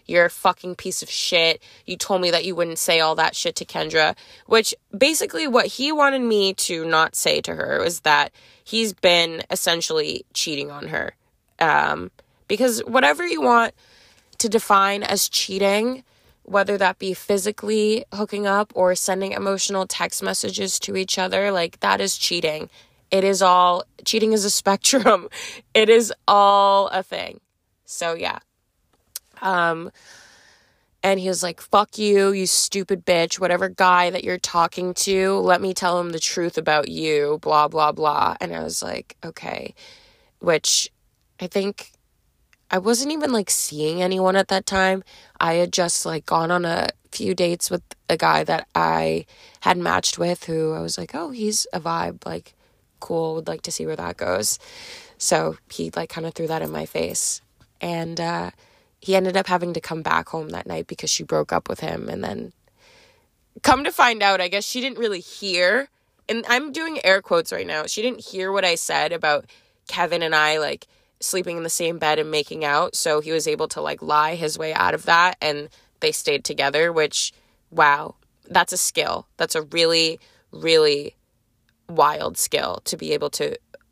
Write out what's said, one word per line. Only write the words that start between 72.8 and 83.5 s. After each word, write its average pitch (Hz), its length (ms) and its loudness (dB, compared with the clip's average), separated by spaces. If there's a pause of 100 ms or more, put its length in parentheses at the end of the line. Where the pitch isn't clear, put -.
So 151 240 2
he 151 120 -6
was 156 160 0
able 156 220 -2
to, 151 120 -8
like, 151 220 -6
lie 156 320 2
his 160 220 -6
way 156 160 -6
out 170 200 2
of 160 120 -4
that, 170 360 4
and 147 280 -4 (300)
they 156 120 0
stayed 147 320 -2
together, 147 480 0
which, 156 420 0 (380)
wow, 151 440 2 (320)
that's 180 260 0
a 185 40 -4
skill. 147 500 -2 (100)
That's 165 180 -4
a 160 80 -2
really, 165 560 0 (320)
really 156 640 2 (760)
wild 156 460 0
skill - 480 -2
to - 120 -6
be 156 160 -4
able 147 180 -4
to 151 260 -6 (340)